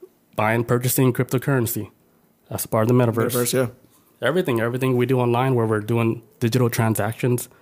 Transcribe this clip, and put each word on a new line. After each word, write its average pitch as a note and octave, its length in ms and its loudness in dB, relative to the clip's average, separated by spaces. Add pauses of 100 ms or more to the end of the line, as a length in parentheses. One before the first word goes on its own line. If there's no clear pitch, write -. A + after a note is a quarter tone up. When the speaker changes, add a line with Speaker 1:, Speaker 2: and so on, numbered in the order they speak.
(380)
Speaker 1:
Buying, A2 260 0
purchasing B2+ 480 2
cryptocurrency, B2 800 -2 (580)
that's - 160 -8
part A2+ 180 0
of A2 40 2
the B2 60 4
metaverse. A2+ 420 2
Speaker 2:
Metaverse, A#2+ 180 -2
yeah. B2+ 140 0 (520)
Speaker 1:
Everything, C#3 400 0
everything B2+ 380 0
we B2 80 2
do B2+ 140 0
online B2 340 2
where A2+ 140 2
we're A2 120 0
doing A2+ 440 -2 (160)
digital A#2+ 320 2
transactions, A2+ 760 -2 (120)